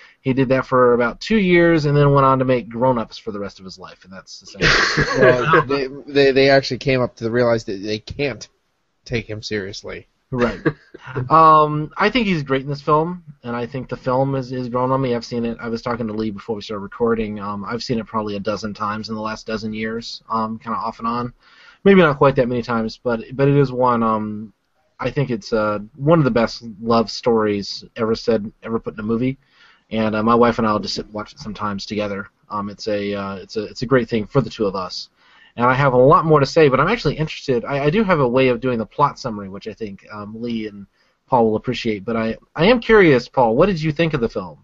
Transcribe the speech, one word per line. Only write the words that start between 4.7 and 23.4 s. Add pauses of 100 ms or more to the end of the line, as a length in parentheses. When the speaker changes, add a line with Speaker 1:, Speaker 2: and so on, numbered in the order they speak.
Speaker 2:
<laughs>
Well,
they, (180)
they,
they
actually
came
up
to
realize
that
they
can't (580)
take
him
seriously. (260)
Speaker 1:
Right.
Speaker 2:
<laughs> (580)
Speaker 1:
Um,
I
think
he's
great
in
this
film, (180)
and
I
think
the
film
is,
is
growing
on
me.
I've
seen
it.
I
was
talking
to
Lee
before
we
started
recording.
Um,
I've
seen
it
probably
a
dozen
times
in
the
last
dozen
years,
um,
kinda
off
and
on. (520)
Maybe
not
quite
that
many
times,
but, (100)
but